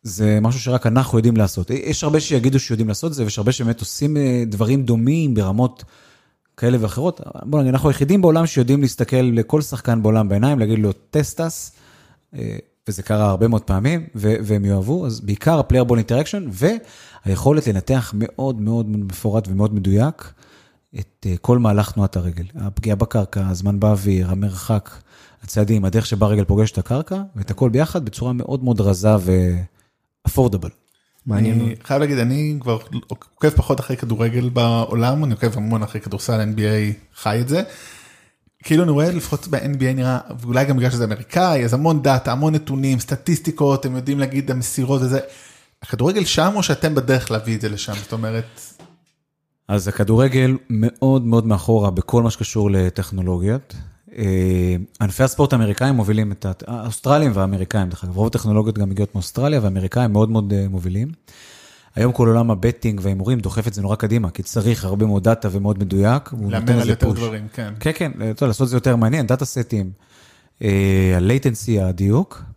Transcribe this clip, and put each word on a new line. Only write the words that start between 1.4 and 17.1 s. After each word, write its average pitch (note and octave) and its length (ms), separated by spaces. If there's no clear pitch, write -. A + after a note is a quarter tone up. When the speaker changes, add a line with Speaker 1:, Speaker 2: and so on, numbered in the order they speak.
Speaker 1:
אה, B2+ 60
יש D3+ 280
הרבה D3+ 160
שיגידו C3+ 380
שיודעים A2+ 300
לעשות D#3+ 220
את D3 60
זה, B2 80
ויש G#2 140
הרבה A2+ 140
שבאמת A#2 280
עושים, D3 360
אה, B2+ 300
דברים A2+ 360
דומים B2 520
ברמות G#2+ 500
כאלה B2 240
ואחרות. B2 400
בוא D3 180
נגיד, B2+ 120
אנחנו C3 160
היחידים D3 340
בעולם E3 240
שיודעים C3+ 360
להסתכל B2+ 340
לכל B2+ 460
שחקן A#2 400
בעולם G#2+ 260
בעיניים, B2 300
להגיד A2 200
לו, G#2 140
"טסטס", - 800
אה, - 220
וזה G2 140
קרה G#2+ 280
הרבה G2 180
מאוד A2 140
פעמים, C#3+ 520
ו-, G#2+ 280
והם G#2 220
יאהבו, G#2 420
אז A2 140
בעיקר G2+ 380
ה-player B2+ 300
ball A#2+ 80
interaction, B2 720